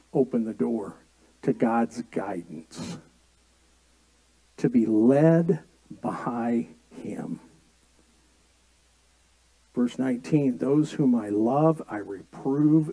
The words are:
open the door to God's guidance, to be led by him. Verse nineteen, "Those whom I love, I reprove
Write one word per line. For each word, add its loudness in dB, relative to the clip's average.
open 0
the -6
door -4
to 0
God's 0
guidance, -10
to 0
be 4
led 4
by -4
him. -12
Verse -2
nineteen, 0
"Those 0
whom 2
I -2
love, 2
I -8
reprove 0